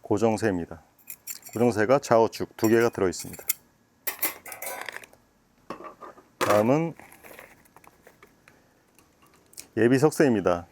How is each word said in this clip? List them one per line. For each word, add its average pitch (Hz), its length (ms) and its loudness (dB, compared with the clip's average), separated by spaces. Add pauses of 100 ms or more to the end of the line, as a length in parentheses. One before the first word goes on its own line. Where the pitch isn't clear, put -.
고정쇠입니다. 101 800 -2 (720)
고정쇠가 117 460 2
좌우측 113 580 0
두 113 100 2
개가 113 220 4
들어 95 180 0
있습니다. - 340 -10 (3000)
다음은 123 520 2 (2750)
예비 120 200 4
석쇠입니다. 107 720 2